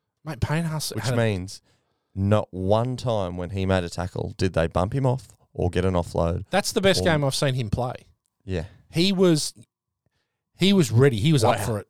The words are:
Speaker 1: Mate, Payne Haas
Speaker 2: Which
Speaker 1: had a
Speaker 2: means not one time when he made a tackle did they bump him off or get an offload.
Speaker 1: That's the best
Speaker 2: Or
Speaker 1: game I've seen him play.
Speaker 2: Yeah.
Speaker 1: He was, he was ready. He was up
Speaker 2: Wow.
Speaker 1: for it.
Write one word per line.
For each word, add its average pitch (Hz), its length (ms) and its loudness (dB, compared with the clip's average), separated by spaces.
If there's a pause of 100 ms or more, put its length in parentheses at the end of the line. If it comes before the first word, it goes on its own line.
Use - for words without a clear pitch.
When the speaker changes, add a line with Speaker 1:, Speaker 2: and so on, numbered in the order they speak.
(240)
Speaker 1:
Mate, 151 160 -12
Payne 160 240 -2
Haas 156 300 -6
Speaker 2:
Which 107 100 -6
Speaker 1:
had 127 100 0
a - 40 -2
Speaker 2:
means 101 420 -2 (540)
not 98 360 2
one 107 460 0
time 98 400 -4
when 90 140 -8
he 95 160 -4
made 92 180 2
a 85 60 -8
tackle - 480 -8
did 92 160 0
they 82 120 2
bump 90 280 -2
him 135 100 -2
off 127 240 -2 (240)
or 90 160 -2
get 90 160 0
an 95 80 2
offload. 87 560 -2
Speaker 1:
That's 196 240 -2
the 214 80 -2
best 190 220 4
Speaker 2:
Or - 20 0
Speaker 1:
game 156 200 2
I've 131 100 0
seen 139 200 0
him 123 140 -4
play. 123 240 -4 (540)
Speaker 2:
Yeah. 92 180 -4 (260)
Speaker 1:
He 185 220 2
was, 180 400 2 (1040)
he 196 140 4
was 165 180 4
ready. 123 280 4
He 156 160 2
was 131 100 4
up 107 140 4
Speaker 2:
Wow. 104 80 -6
Speaker 1:
for 110 140 -2
it. - 100 -14